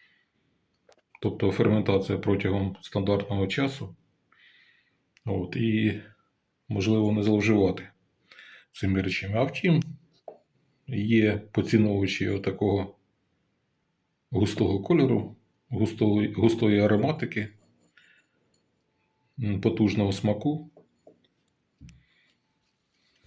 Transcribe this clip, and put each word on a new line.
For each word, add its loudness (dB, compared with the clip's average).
тобто 0
ферментація 0
протягом -2
стандартного -2
часу. -6
От, -4
і, 0
можливо, 2
не 0
зловживати 2
цими 0
речами. -4
А 2
втім, 0
є 2
поціновувачі 0
отакого -2
густого 0
кольору, 2
густої, 0
густої 4
ароматики, 0
м, -2
потужного 2
смаку, -2